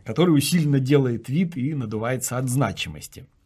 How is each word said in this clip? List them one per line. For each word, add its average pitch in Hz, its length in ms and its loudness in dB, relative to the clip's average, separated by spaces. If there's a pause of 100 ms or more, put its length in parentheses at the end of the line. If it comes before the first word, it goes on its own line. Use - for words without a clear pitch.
который 160 280 2
усиленно 147 460 2
делает 127 480 2
вид 170 280 0
и 131 180 -2
надувается 120 640 -4
от 131 100 -2
значимости. 95 800 -4 (200)